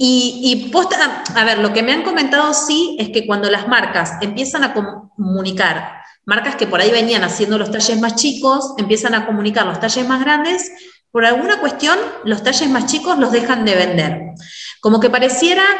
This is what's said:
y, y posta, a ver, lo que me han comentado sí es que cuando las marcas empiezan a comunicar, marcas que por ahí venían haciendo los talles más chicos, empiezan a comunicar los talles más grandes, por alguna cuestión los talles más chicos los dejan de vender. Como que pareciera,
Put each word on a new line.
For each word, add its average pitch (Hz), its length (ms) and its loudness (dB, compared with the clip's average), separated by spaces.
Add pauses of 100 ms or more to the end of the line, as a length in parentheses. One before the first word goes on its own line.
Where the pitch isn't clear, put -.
(420)
y, 254 100 2
y 220 200 -2
posta, 320 520 0 (120)
a 226 80 4
ver, 220 160 2
lo 208 120 2
que 220 120 0
me 254 100 0
han 320 80 0
comentado 302 520 2
sí 311 460 0
es 208 100 -4
que 214 180 -2
cuando 202 240 0
las 202 160 0
marcas 196 540 0
empiezan 262 420 -2
a 254 100 0
comunicar, 190 1300 -4 (240)
marcas 220 300 0
que 214 100 0
por 185 160 0
ahí 214 80 4
venían 226 340 2
haciendo 208 360 0
los 208 100 -4
talles 220 300 0
más 226 160 0
chicos, 269 640 0
empiezan 214 340 0
a 220 140 -2
comunicar 208 400 0
los 170 120 -6
talles 240 280 -2
más 262 140 0
grandes, 302 500 0 (400)
por 226 140 2
alguna 320 340 2
cuestión 302 380 0 (280)
los 214 160 -2
talles 269 280 0
más 254 180 0
chicos 311 320 0
los 233 120 2
dejan 233 340 0
de 202 100 2
vender. 170 460 0 (600)
Como 220 180 4
que 240 120 4
pareciera, 330 520 2 (160)